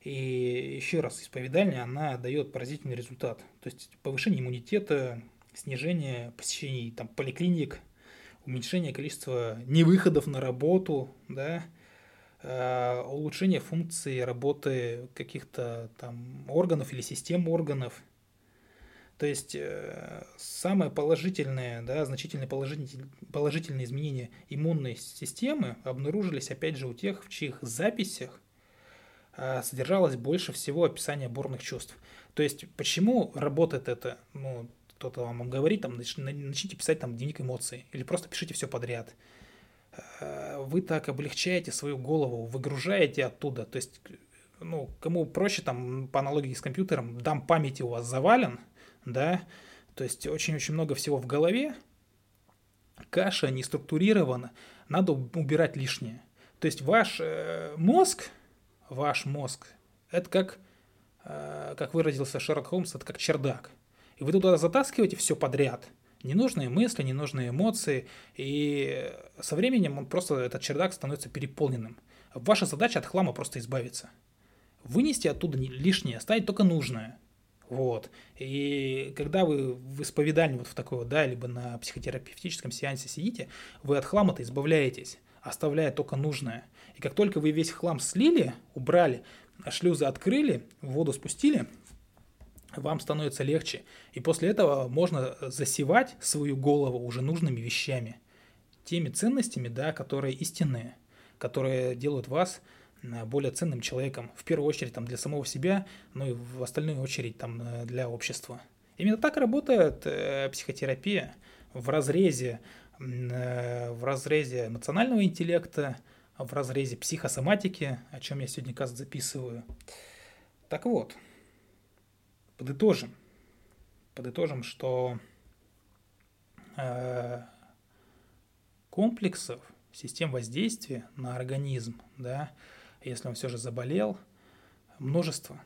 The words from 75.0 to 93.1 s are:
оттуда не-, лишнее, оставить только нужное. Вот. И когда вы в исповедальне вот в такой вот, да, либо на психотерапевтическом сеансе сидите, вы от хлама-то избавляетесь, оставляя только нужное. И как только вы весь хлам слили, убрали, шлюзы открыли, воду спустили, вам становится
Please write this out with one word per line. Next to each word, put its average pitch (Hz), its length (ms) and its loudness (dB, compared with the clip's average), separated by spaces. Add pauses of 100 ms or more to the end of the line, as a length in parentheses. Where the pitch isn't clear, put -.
оттуда 151 300 0
не-, 131 100 -2
лишнее, 131 500 0
оставить 220 280 2
только 202 180 4
нужное. 127 540 2 (520)
Вот. 123 400 0 (280)
И 135 800 -2
когда 151 280 4
вы 135 280 2
в 131 300 -10
исповедальне 151 560 4
вот 120 80 -8
в - 80 -16
такой 123 240 -6
вот, 120 100 -6
да, 147 160 4
либо 123 220 -4
на 120 320 -8
психотерапевтическом 127 920 -8
сеансе 135 380 -4
сидите, 190 400 -4 (320)
вы 143 160 4
от 135 80 0
хлама-то 190 380 4
избавляетесь, 139 720 2 (240)
оставляя 151 500 0
только 143 240 -2
нужное. 135 500 -2 (300)
И - 60 -18
как 156 140 -4
только 202 240 4
вы 151 120 4
весь 156 200 0
хлам 165 280 -2
слили, 247 540 4 (220)
убрали, 139 480 4 (460)
шлюзы 160 360 2
открыли, 196 580 2 (180)
воду 143 320 0
спустили, 196 540 2 (1080)
вам 151 240 -2
становится 151 440 -4